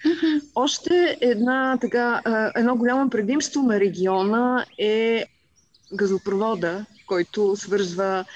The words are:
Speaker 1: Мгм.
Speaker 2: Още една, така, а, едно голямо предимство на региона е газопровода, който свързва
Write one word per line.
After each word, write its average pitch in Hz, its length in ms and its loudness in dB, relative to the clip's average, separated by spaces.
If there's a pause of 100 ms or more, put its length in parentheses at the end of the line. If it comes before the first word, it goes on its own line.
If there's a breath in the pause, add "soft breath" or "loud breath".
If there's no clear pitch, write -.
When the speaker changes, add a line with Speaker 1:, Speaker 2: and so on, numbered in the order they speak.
Speaker 1:
Мгм. 320 340 2 (160)
Speaker 2:
Още 311 640 0
една, 247 600 2
така, 240 440 0
а, 220 320 0
едно 240 200 2
голямо 254 340 2
предимство 262 520 -2
на 214 180 2
региона 202 840 0 (140)
е 220 460 0 (680)
газопровода, 196 920 -2 (220)
който 196 500 0
свързва 190 680 -2 (120 loud breath)